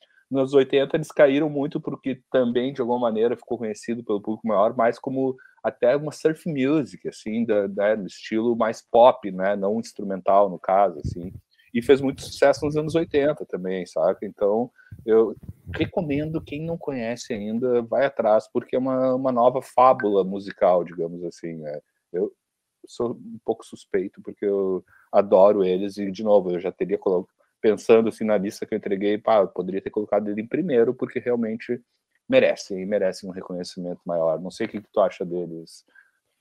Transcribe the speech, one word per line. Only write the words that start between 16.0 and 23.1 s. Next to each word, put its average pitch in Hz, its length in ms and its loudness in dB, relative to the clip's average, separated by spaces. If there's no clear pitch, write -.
quem 151 240 -10
não 170 120 -6
conhece 120 560 -8
ainda, 120 500 0
vai 117 220 0
atrás, 110 460 2
porque 123 240 -4
é 127 40 0
uma, 131 340 0
uma 131 180 0
nova 127 300 2
fábula 107 600 4
musical, 92 600 0
digamos 85 400 -8
assim, 85 340 -10
né? 76 220 -10
Eu 92 200 -2
sou 120 240 -6